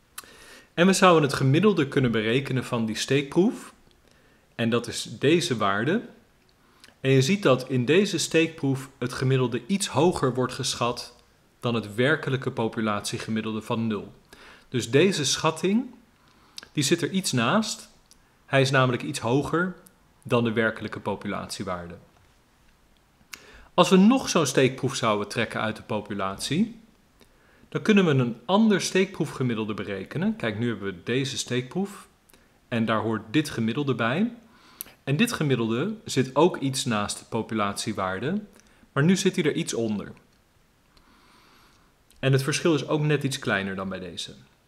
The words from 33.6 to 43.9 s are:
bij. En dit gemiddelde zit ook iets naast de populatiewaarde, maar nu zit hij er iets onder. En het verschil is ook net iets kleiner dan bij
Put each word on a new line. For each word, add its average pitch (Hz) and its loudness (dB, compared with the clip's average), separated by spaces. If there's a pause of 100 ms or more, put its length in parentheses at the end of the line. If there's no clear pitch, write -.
bij. 131 0 (720)
En 139 -2
dit 226 2
gemiddelde 131 0 (100)
zit - -2
ook 175 4
iets 135 -4
naast 104 -2
de - -20
populatiewaarde, 104 -4 (520)
maar 139 2
nu 185 6
zit 185 0
hij 175 -2
er 147 2
iets 160 -4
onder. 107 -4 (2000)
En 135 2
het 135 4
verschil 151 2
is 143 -2
ook 151 0
net 147 0
iets 135 -4
kleiner 98 -2
dan 95 -6
bij 92 -8